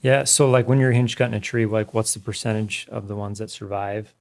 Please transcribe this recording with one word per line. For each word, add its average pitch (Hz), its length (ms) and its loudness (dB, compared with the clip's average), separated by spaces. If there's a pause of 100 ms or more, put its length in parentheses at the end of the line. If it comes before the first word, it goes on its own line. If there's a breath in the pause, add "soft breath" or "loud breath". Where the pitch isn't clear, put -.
Yeah, 135 220 4
so, 139 260 4
like, 127 180 4
when 131 120 4
you're 131 120 4
hinge 120 240 2
cutting 120 200 0
a 104 40 -2
tree, 113 280 -2
like, 107 260 -2
what's 110 220 0
the 107 40 -12
percentage 107 680 -6
of 104 180 -10
the 101 80 -8
ones 104 220 -8
that 110 140 -10
survive, 101 680 -8